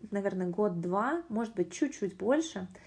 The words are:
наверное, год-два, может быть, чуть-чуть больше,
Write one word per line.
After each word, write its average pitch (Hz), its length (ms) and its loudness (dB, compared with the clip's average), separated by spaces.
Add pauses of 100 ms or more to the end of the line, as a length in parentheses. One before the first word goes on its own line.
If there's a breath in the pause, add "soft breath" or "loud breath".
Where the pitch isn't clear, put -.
(100)
наверное, 196 380 0
год-два, 202 800 2
может 226 260 -2
быть, 175 180 0
чуть-чуть 208 440 -2
больше, 226 500 0 (200 loud breath)